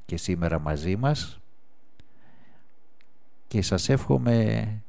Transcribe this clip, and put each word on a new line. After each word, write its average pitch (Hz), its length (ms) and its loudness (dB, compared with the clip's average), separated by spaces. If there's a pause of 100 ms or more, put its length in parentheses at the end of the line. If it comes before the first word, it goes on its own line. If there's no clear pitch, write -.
και 87 120 -4
σήμερα 85 420 2
μαζί 76 360 0
μας 135 440 0 (2000)
και 107 140 4
σας - 280 2
εύχομαι 117 800 4 (200)